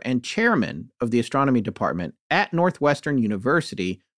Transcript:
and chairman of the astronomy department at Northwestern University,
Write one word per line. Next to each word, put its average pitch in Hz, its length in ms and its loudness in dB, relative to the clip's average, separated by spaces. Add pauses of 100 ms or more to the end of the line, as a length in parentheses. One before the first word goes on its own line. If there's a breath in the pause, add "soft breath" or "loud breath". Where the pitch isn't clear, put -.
and 123 200 -2
chairman 170 680 0 (100)
of 120 80 -2
the 120 100 4
astronomy 135 420 2
department 85 520 -4 (160)
at 185 240 0
Northwestern 147 640 0
University, 104 840 -2 (160)